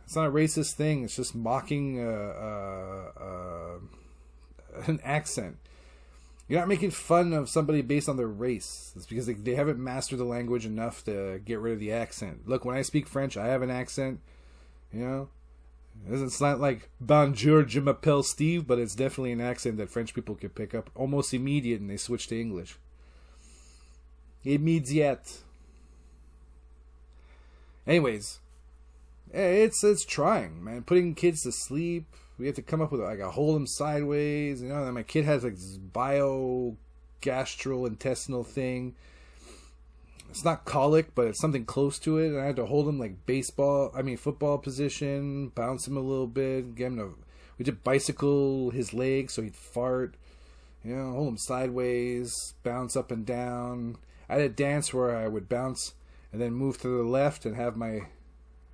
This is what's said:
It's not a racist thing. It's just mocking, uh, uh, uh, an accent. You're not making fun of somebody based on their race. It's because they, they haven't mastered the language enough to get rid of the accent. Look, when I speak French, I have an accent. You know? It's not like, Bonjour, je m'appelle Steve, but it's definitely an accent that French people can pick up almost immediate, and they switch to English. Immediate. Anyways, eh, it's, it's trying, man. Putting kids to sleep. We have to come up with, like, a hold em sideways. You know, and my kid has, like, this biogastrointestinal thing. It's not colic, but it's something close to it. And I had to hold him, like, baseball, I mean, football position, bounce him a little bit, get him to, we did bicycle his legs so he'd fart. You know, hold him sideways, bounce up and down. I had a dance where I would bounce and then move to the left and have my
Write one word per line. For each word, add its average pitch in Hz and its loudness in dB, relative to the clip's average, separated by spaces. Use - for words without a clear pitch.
It's - -12
not 160 4
a 143 2
racist 151 2
thing. 151 2
It's 113 -6
just 127 -4
mocking, 131 0
uh, 120 -4
uh, 98 -6
uh, 87 -8
an 156 0
accent. 131 -4
You're 147 2
not 175 0
making 185 2
fun 170 4
of 147 0
somebody 151 2
based 143 0
on 139 -2
their 123 0
race. 110 -6
It's 90 -14
because 117 -6
they, 120 -2
they 107 -2
haven't 143 2
mastered 127 -6
the 123 -2
language 120 -2
enough 110 -4
to 98 -4
get 110 -4
rid 113 -2
of 110 -2
the 104 -4
accent. 110 -6
Look, 120 -2
when 127 -2
I 135 0
speak 135 0
French, 139 -4
I 104 -2
have 127 2
an 127 0
accent. 127 -4
You 110 -6
know? 135 -6
It's 127 -4
not 143 2
like, 135 0
Bonjour, 143 8
je 120 0
m'appelle 143 4
Steve, 160 0
but 123 4
it's 110 -2
definitely 131 -2
an 120 -2
accent 120 -2
that 104 -6
French 117 -6
people 110 -6
can 101 -10
pick - -8
up 113 -6
almost 139 -2
immediate, 127 0
and 101 -8
they 101 -6
switch 120 -4
to 113 -4
English. 98 -6
Immediate. 143 2
Anyways, 127 2
eh, 190 6
it's, 226 4
it's 208 6
trying, 135 0
man. 117 -8
Putting 175 4
kids 165 4
to 123 -2
sleep. 170 -2
We 120 -6
have 143 0
to 139 -6
come 156 -2
up 151 0
with, 131 0
like, 101 -2
a 95 -4
hold 147 2
em 143 0
sideways. 147 0
You 123 -8
know, 143 -2
and 123 -4
my 120 -4
kid 156 2
has, 143 4
like, 117 -2
this 95 -12
biogastrointestinal 127 -2
thing. 127 -4
It's - -6
not 160 2
colic, 151 4
but 120 6
it's 107 -2
something 139 2
close 139 0
to 156 2
it. 160 4
And 147 0
I 135 -2
had 143 0
to 123 0
hold 143 2
him, 147 0
like, 101 -6
baseball, 139 2
I 135 -2
mean, 131 -4
football 147 0
position, 139 -4
bounce 123 -4
him 139 -4
a 135 -2
little 131 0
bit, 131 -2
get 120 -4
him 127 -4
to, 98 -8
we 123 -4
did 120 -2
bicycle 139 2
his 120 -2
legs 131 0
so - -4
he'd 107 -6
fart. 127 -2
You 113 -6
know, 131 -6
hold 139 -2
him 117 -4
sideways, 123 -2
bounce 123 -2
up 131 -2
and 113 -4
down. 123 -4
I - -4
had 143 4
a 143 4
dance 143 0
where 123 2
I 110 0
would 107 -4
bounce 127 -2
and 107 -6
then 120 0
move 131 0
to - -4
the 123 2
left 135 2
and 107 -4
have 120 -2
my 113 -4